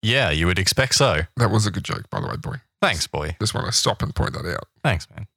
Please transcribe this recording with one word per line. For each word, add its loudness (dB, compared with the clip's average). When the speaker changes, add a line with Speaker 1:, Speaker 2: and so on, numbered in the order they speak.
Speaker 1:
Yeah, 4
you 2
would 2
expect 2
so. 4
Speaker 2:
That 4
was 2
a -2
good -6
joke, -8
by -4
the -6
way, -6
boy. -8
Speaker 1:
Thanks, 0
boy. -4
Speaker 2:
Just -2
wanna -4
stop 0
and -4
point 0
that -8
out. -6
Speaker 1:
Thanks, 0
man. -12